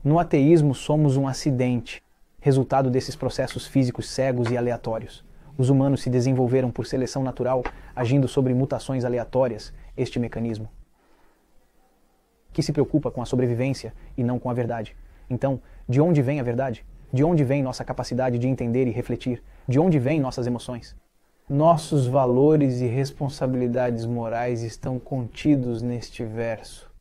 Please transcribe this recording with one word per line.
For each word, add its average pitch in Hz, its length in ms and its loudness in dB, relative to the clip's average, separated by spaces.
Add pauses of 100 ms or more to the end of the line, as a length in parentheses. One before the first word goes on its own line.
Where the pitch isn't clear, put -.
No 156 160 4
ateísmo 151 520 6
somos 147 440 2
um 135 100 0
acidente, 127 720 -2 (400)
resultado 135 480 2
desses 127 280 -2
processos - 500 -4
físicos 123 440 0
cegos 127 380 0
e 123 80 0
aleatórios. 117 680 -4 (340)
Os 131 120 2
humanos 135 320 4
se 135 60 -4
desenvolveram 123 600 2
por 117 160 -6
seleção 131 380 -4
natural, 127 400 -2 (320)
agindo 131 320 2
sobre 127 260 2
mutações 131 500 -2
aleatórias, 120 680 -2 (220)
este 123 240 -4
mecanismo, 113 480 -6 (1900)
que 151 80 0
se - 80 -2
preocupa 143 400 0
com 123 120 -8
a - 20 -4
sobrevivência 123 720 -2 (200)
e 127 80 -4
não 123 160 0
com 123 120 -6
a - 20 -2
verdade. 117 420 -4 (360)
Então, 131 280 -2 (300)
de 123 140 4
onde 170 180 4
vem 139 180 0
a 135 40 -4
verdade? 120 420 -4 (260)
De 131 140 2
onde 165 180 4
vem 139 200 2
nossa 127 200 -4
capacidade 123 560 -2
de 123 80 -2
entender 127 400 0
e 120 40 0
refletir? 117 520 -4 (240)
De 131 140 4
onde 165 180 4
vêm 143 220 0
nossas 127 260 -4
emoções? 120 480 -8 (540)
Nossos 151 580 4
valores 131 760 4
e 123 40 0
responsabilidades 127 1160 -2
morais 117 580 -4
estão 127 360 -6
contidos 123 800 0
neste 120 440 -6
verso 113 760 -8